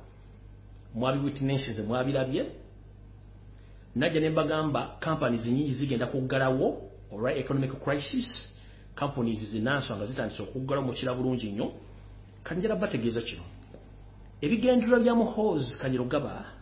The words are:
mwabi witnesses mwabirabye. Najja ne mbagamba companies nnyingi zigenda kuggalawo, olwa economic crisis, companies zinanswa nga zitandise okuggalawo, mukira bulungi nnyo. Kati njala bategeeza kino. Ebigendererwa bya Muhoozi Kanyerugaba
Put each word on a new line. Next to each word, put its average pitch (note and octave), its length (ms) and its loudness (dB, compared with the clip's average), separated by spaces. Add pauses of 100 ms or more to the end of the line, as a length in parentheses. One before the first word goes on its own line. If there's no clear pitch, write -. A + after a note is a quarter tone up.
(960)
mwabi C3 240 2
witnesses C3+ 600 0
mwabirabye. C3 640 2 (1500)
Najja D#3 240 4
ne D#3 100 6
mbagamba D#3 760 2
companies B2 420 2
nnyingi C3+ 280 2
zigenda B2 340 0
kuggalawo, C3+ 840 2 (220)
olwa A#2 220 0
economic C3+ 500 0
crisis, - 680 0 (460)
companies A#2 560 0
zinanswa B2 460 0
nga G#2 80 -2
zitandise A#2 380 -4
okuggalawo, C3+ 440 -2
mukira B2 260 -2
bulungi B2+ 380 0
nnyo. G#2+ 200 -2 (720)
Kati E3 160 -2
njala G#3+ 160 2
bategeeza A#2 460 0
kino. - 200 -8 (1000)
Ebigendererwa A#3+ 580 6
bya A#3 160 6
Muhoozi G#3 600 2
Kanyerugaba B2 680 0 (160)